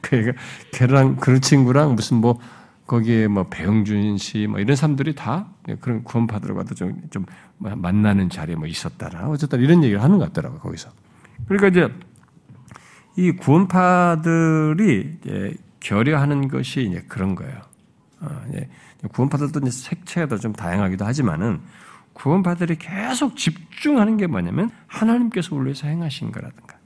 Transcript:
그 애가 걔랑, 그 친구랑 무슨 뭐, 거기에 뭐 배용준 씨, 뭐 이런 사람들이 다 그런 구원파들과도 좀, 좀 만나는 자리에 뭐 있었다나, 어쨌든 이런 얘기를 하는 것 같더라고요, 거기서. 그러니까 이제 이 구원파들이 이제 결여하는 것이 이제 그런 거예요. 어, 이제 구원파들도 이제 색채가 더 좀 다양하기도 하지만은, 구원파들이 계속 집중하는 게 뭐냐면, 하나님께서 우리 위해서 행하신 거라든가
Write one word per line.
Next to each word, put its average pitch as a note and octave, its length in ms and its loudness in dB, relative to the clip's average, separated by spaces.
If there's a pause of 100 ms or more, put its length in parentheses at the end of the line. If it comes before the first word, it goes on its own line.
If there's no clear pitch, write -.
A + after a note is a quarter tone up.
그 - 160 0
애가 A#2 160 0 (400)
걔랑, C3+ 440 4
그 C3 240 4
친구랑 C3+ 540 4
무슨 A2+ 220 0
뭐, A#2 240 2 (500)
거기에 A2+ 380 2
뭐 G2+ 160 0
배용준 G#2 760 0
씨, G#2+ 300 -4
뭐 G#2 100 -4
이런 G#2+ 160 2
사람들이 C#3+ 400 0
다 D3+ 320 -6 (340)
그런 A#2 220 -4
구원파들과도 G2+ 720 -4
좀, F#2 260 -8 (100)
좀 G2 140 -8 (340)
만나는 G2 720 0
자리에 E2 260 -8
뭐 D#2 100 -6
있었다나, E2+ 600 -10
어쨌든 C#3+ 320 -2
이런 D#3 240 6
얘기를 G#2 180 2
하는 F#3 160 6
것 C3+ 60 2
같더라고요, - 340 -6
거기서. - 320 -12 (560)
그러니까 G3 220 4
이제 F3 260 4 (1200)
이 F3+ 160 2
구원파들이 E3 1900 4
이제 G2+ 340 -6 (240)
결여하는 C#3 720 0
것이 C3 340 -4
이제 F2+ 240 -4
그런 F#2+ 300 -4
거예요. - 240 -12 (600)
어, C#3 260 -12
이제 - 200 -10 (440)
구원파들도 D3 480 -2
이제 C3 100 -2
색채가 - 560 -8
더 A#2+ 120 -4
좀 A2 140 -6
다양하기도 F#2+ 520 -2
하지만은, G#2 560 -2 (540)
구원파들이 F3 680 -2
계속 A#3+ 560 -6
집중하는 A3+ 800 0
게 G#3 100 0
뭐냐면, B2 420 -2 (200)
하나님께서 A3+ 680 0
우리 C3+ 120 -2
위해서 C#3+ 200 -6
행하신 D#3 460 -6
거라든가 - 540 -16